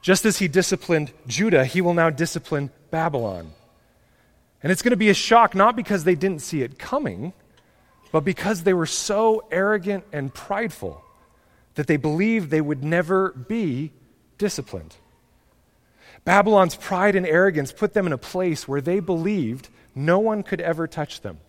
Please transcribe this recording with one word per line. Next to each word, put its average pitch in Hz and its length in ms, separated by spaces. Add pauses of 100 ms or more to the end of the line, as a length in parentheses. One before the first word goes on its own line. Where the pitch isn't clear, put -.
Just 185 220
as 214 120
he 190 100
disciplined 165 640 (140)
Judah, 139 400
he 170 160
will 175 140
now 165 160
discipline 147 580 (220)
Babylon. 113 640 (1080)
And 147 100
it's 185 120
gonna 240 120
be 208 140
a 190 60
shock 226 400
not 214 200
because 202 280
they 180 100
didn't 165 300
see 156 180
it 123 160
coming, 165 560 (760)
but 160 100
because 185 400
they 185 140
were 170 100
so 220 680
arrogant 196 600
and 139 200
prideful 185 720 (720)
that 147 140
they 147 100
believed 165 540
they 156 100
would 147 220
never 175 480
be 151 600 (460)
disciplined. 95 600 (1300)
Babylon's 190 520
pride 190 400
and 185 100
arrogance 160 460
put - 240
them 196 100
in 165 80
a 127 60
place 180 480
where 139 140
they 170 180
believed 165 720 (260)
no 160 240
one 214 240
could 180 180
ever 165 260
touch - 340
them. 82 280